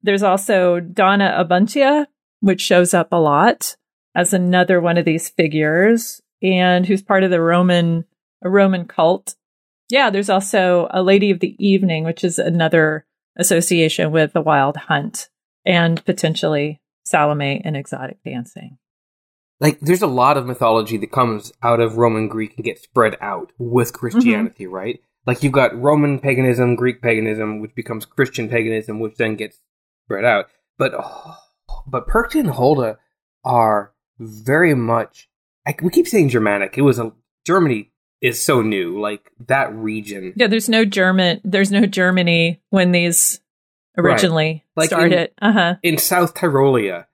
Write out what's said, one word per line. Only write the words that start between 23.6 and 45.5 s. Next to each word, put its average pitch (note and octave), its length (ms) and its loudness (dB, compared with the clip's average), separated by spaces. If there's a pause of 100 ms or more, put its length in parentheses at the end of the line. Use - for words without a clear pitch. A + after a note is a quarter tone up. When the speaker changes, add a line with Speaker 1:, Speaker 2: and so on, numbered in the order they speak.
Speaker 1:
Mm-hmm. - 100 -16
Speaker 2:
Christianity, A3 680 -2
right? F#2 340 -10 (240)
Like, - 180 -4
you've C#3 100 0
got C3+ 280 2
Roman C#3+ 380 2
paganism, B2+ 580 2
Greek B2 240 -2
paganism, A2 600 -2
which G#2+ 140 -14
becomes A2+ 300 -10
Christian B2+ 460 -4
paganism, A2 500 -4
which A2 160 -8
then A2 180 -2
gets G#2+ 220 -12 (480)
spread G#2 220 -4
out. G#2 220 0 (280)
But, C3+ 220 -2
oh, - 380 -16 (500)
but B2 200 -8
Perchta A3+ 320 -2
and A#3 120 0
Hulda B2+ 480 0 (460)
are A2 500 0 (260)
very A#2+ 540 0
much, A#2 560 -4 (360)
I, D3 160 -6
we F3 80 0
keep E4+ 160 2
saying F3 220 2
Germanic. G#2 480 -2
It C3+ 60 0
was C3+ 160 4
a, A2 140 -6 (340)
Germany D3+ 460 0 (280)
is A#2+ 240 -2
so C3+ 160 2
new, G2 400 -2
like, G#2 320 -8 (160)
that C3 260 -2
region. G#2 640 -10
Speaker 1:
Yeah, A3+ 120 -4
there's A3 200 -2
no A3+ 160 2
German, F#3 600 0
there's G3 280 0
no G3+ 140 2
Germany F3 840 0
when F3+ 240 2
these F3 480 0 (560)
Speaker 2:
Right. F3 160 2
Speaker 1:
originally D#3+ 520 0 (120)
Speaker 2:
Like, D#3+ 160 0
in F3 60 -2
Speaker 1:
started. E3+ 320 2 (100)
Uh-huh. G3 420 2